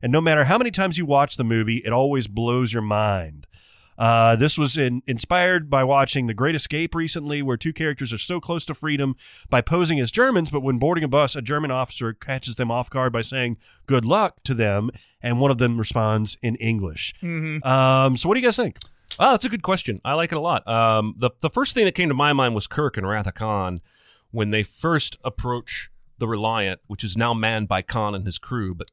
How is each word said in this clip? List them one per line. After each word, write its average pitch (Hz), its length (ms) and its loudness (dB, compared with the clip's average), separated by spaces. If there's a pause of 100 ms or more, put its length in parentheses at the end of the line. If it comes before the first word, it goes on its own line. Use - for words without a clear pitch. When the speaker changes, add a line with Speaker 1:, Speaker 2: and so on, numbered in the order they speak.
Speaker 1:
and 123 100 0
no 151 80 6
matter 156 260 4
how 175 120 4
many 240 140 0
times 180 260 -2
you 175 80 -4
watch 139 320 2
the 127 80 -2
movie, 113 400 2
it 110 80 -2
always 131 340 2
blows 117 460 0
your 117 80 -2
mind? 101 640 -2 (520)
Uh, 117 380 6
this 139 220 2
was 143 200 0
in, 127 300 0
inspired 175 600 0
by 135 140 2
watching 135 440 2
The 113 60 -2
Great 135 220 0
Escape 156 400 -4
recently, 147 460 -4
where 131 160 -2
two 160 160 -4
characters 139 400 -4
are 110 40 -6
so 180 220 -6
close 170 280 -6
to 156 60 -8
freedom 139 420 -2 (340)
by 127 120 4
posing 165 380 2
as 120 100 0
Germans, 220 400 2
but 143 120 -2
when 131 180 0
boarding 160 240 0
a 151 60 0
bus, 139 260 2
a 143 60 -8
German 147 300 -2
officer 123 420 -4
catches 131 420 -8
them 120 160 -2
off 123 180 -2
guard 127 220 0
by 117 100 -2
saying, 120 360 -4 (300)
"Good 127 180 2
luck," 190 400 2
to 135 80 -2
them, 107 360 2 (320)
and 120 200 0
one 139 100 6
of 123 60 2
them 120 200 2
responds 110 640 0
in 117 140 -2
English. 101 680 -4
Speaker 2:
Mm-hmm. 160 460 -6
Speaker 1:
Um, 131 500 4
so - 120 -4
what 214 60 4
do 254 60 0
you 247 60 4
guys 226 80 2
think? 202 240 -2 (400)
Speaker 3:
Oh, 170 120 6
that's 226 120 2
a 254 60 0
good 202 140 -6
question. 147 420 -2
I 131 80 -2
like 165 180 0
it 165 60 -4
a - 20 -2
lot. 156 260 -2
Um, 113 520 2
the, 120 140 0 (100)
the 156 80 0
first 269 240 -2
thing 226 100 4
that 185 120 2
came 180 120 0
to 139 80 0
my 147 160 2
mind 131 240 2
was 104 120 -4
Kirk 147 300 -4
in 95 80 -4
Wrath 101 220 -2
of 90 60 -8
Khan 95 480 -4 (500)
when 107 200 -2
they 107 120 2
first - 640 -2
approach - 640 -8 (300)
the 120 80 -2
Reliant, 107 600 -2
which 101 160 -10
is 101 140 -6
now 117 160 2
manned 110 340 -2
by 92 140 -2
Khan 104 340 -4
and 95 100 -6
his 92 120 -6
crew, 104 360 -6
but 87 200 -14